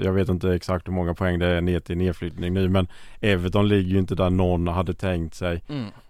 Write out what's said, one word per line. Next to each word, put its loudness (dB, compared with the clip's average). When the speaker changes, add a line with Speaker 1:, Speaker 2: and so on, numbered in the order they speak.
Speaker 1:
jag 0
vet 2
inte 0
exakt -4
hur -4
många -2
poäng 0
det 2
är 2
ner 0
till -6
nedflyttning -2
nu, 2
men 2
Everton 2
ligger 4
ju 4
inte 0
där 2
någon 2
hade -2
tänkt -4
sig. -4
Speaker 2:
Mm. -6